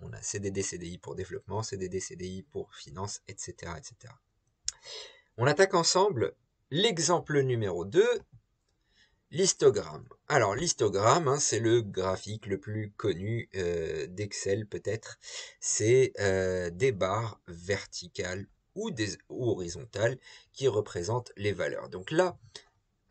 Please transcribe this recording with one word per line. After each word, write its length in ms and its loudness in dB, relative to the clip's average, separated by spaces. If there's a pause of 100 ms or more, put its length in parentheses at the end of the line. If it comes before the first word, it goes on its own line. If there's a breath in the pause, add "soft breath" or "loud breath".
on 120 -12
a 80 -14
C 180 -6
D 120 -4
D, 100 -4
C 160 -6
D 80 -10
I 140 -10
pour 160 -12
développement, 480 -8
C 140 -8
D 120 -6
D, 100 -4
C 160 -10
D 120 -10
I 160 -10
pour 320 -10
finance, 520 -10
et 120 -12
cetera, 400 -12
et 40 -20
cetera. 380 -20 (1160 loud breath)
On 100 4
attaque 260 6
ensemble 600 4 (340)
l'exemple 720 2
numéro 440 0
deux, 360 4 (1120 soft breath)
l'histogramme. 760 2 (200)
Alors 260 4
l'histogramme, 760 4
hein, 120 2
c'est 200 0
le 220 4
graphique 640 -4
le 140 -4
plus 320 -8
connu, 640 -4
euh, 500 -2
d'Excel 600 -4
peut-être, 500 -8 (420 loud breath)
c'est, 600 4
euh, 500 2
des 220 0
barres 560 -2
verticales 1000 -6 (280)
ou 160 -6
des, 260 -4 (120)
ou 200 -2
horizontales 680 -2 (320 loud breath)
qui 160 0
représentent 680 -2
les 160 -2
valeurs. 380 -4
Donc 220 -10
là, 260 2 (720 loud breath)